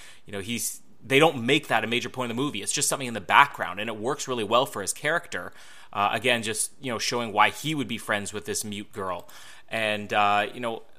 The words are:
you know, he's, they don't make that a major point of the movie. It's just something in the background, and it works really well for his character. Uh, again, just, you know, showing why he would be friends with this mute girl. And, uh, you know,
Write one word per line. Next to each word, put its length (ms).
you 60
know, 80
he's, 420
they 160
don't 280
make 220
that 140
a 40
major 240
point 200
of 60
the 60
movie. 180
It's 120
just 180
something 180
in 60
the 60
background, 600
and 80
it 80
works 320
really 160
well 220
for 160
his 100
character. 640
Uh, 220
again, 300
just, 300
you 100
know, 60
showing 340
why 160
he 260
would 140
be 80
friends 380
with 100
this 180
mute 300
girl. 340
And, 420
uh, 400
you 80
know, 220